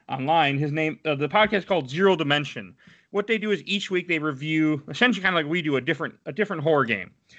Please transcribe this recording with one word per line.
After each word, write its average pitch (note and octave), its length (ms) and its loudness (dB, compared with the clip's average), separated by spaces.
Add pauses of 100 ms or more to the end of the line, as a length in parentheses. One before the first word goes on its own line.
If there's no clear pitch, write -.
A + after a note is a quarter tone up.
online. C#3 480 2
His C#3+ 140 0
name, D#3 340 -2
uh, D3+ 120 0
the C#3+ 120 -2
podcast G#3 260 4
is F#3+ 100 -2
called D3+ 260 0
Zero F#3 240 4
Dimension. C#3+ 640 -2 (340)
What G3+ 160 -2
they A3+ 120 0
do G#3+ 120 -4
is E3+ 140 0
each G3 260 -4
week F3+ 180 -2
they E3+ 100 0
review, D3+ 720 0
essentially G3 340 2
kinda F#3 140 0
like D#3 100 0
we E3+ 160 -2
do, D3 140 0
a C3 40 0
different, C#3+ 340 -4 (120)
a D#3 60 -8
different F3 300 -4
horror C#3+ 220 4
game. G2 260 -2 (280)